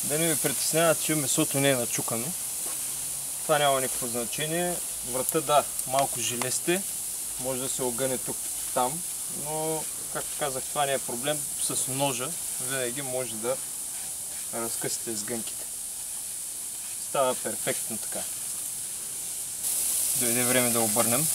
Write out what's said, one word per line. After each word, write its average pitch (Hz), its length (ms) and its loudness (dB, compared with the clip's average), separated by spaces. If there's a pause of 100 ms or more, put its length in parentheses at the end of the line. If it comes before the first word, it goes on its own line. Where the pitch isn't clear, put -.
Да 143 160 0
не 165 80 4
ви 151 140 2
притеснява, 156 540 4
че - 200 2
месото 147 440 2
не 139 100 8
е 135 60 6
начукано. 120 500 0 (1160)
Това 151 160 4
няма 139 220 6
никакво 127 260 -2
значение. 156 680 0 (360)
Врата, 131 300 2
да, 139 220 6 (240)
малко 131 320 2
жилесте. 123 640 2 (580)
Може 127 220 0
да 135 80 -2
се - 140 0
огъне 127 340 2
тук, - 200 -4 (360)
там. 135 280 2 (420)
Но, 156 400 0 (300)
както 151 160 -4 (100)
казах, 131 240 0
това 147 220 2
не 139 80 2
е 131 60 2
проблем. 139 400 -2 (220)
С - 260 0
ножа 135 420 0 (320)
винаги 127 400 -2
може 127 320 -2
да 117 220 0 (1000)
разкъсите 117 600 -2
сгънките. 110 500 -4 (1400)
Става 127 260 4
перфектно - 640 -2
така. - 220 -4 (2000)
Дойде 123 240 4
време 123 260 4
да 117 120 4
обърнем 117 540 4